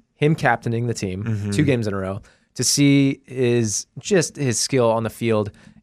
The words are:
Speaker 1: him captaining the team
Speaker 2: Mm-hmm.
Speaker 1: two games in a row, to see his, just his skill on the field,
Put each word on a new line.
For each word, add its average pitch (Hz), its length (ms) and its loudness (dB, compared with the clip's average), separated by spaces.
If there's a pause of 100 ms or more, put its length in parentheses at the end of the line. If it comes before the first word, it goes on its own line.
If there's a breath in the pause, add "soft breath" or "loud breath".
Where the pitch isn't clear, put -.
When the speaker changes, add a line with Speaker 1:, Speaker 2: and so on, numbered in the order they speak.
(140)
Speaker 1:
him 151 200 2
captaining 117 520 -2
the 113 80 -4
team 95 300 -6
Speaker 2:
Mm-hmm. 104 260 -4
Speaker 1:
two 101 120 2
games 123 240 2
in 101 60 -2
a 98 60 -6
row, 95 240 -6 (320 soft breath)
to 127 100 -4
see 139 600 2
his, 120 600 0 (120)
just 170 380 0
his 131 220 -2
skill 120 320 2
on 113 120 0
the 110 80 -4
field, 107 400 -2 (320 soft breath)